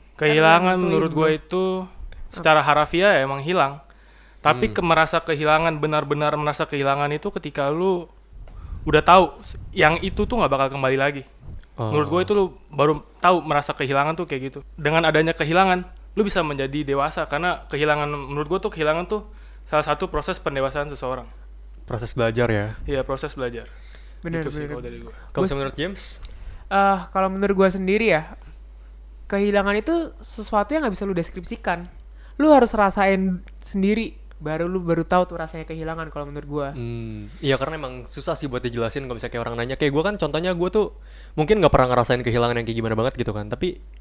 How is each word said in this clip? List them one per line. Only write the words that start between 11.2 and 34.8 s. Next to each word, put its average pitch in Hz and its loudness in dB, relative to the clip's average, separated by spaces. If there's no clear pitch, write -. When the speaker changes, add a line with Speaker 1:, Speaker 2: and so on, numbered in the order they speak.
Speaker 3:
Oh. 113 -4
Speaker 2:
Menurut 147 0
gue 175 2
itu 202 -2
lu 202 4
baru 147 2
tahu 175 4
merasa 147 0
kehilangan 139 0
tuh 165 -6
kayak 135 -6
gitu. 135 -10
Dengan 160 0
adanya 160 2
kehilangan, 180 2
lu 214 0
bisa 196 0
menjadi 143 -4
dewasa 139 -2
karena 156 -4
kehilangan, 151 0
menurut 143 -4
gue 180 0
tuh 214 -4
kehilangan 160 0
tuh 214 -4
salah 151 0
satu 151 -2
proses 160 -4
pendewasaan 139 -4
seseorang. 131 -8
Speaker 3:
Proses 117 -6
belajar 117 2
ya? 104 0
Speaker 2:
Iya, 139 -2
proses 135 -6
belajar. 117 -6
Speaker 1:
Bener, 165 -4
Speaker 2:
Gitu 139 -6
sih 151 -10
Speaker 1:
bener. 147 -8
Speaker 2:
kalau 123 -8
dari 120 -12
gue. 113 -16
Speaker 3:
Kalau 190 0
Speaker 1:
Gue 185 0
Speaker 3:
menurut 135 -2
James? 180 -6
Speaker 1:
Eh, 196 4
kalau 190 2
menurut 196 0
gue 190 8
sendiri 190 2
ya, 160 0
kehilangan 202 2
itu 214 0
sesuatu 208 -2
yang 311 0
nggak 214 0
bisa 190 -6
lu 196 -2
deskripsikan. 175 -4
Lu 302 6
harus 254 8
rasain 190 2
sendiri, 214 -2
baru 156 -4
lu 185 -4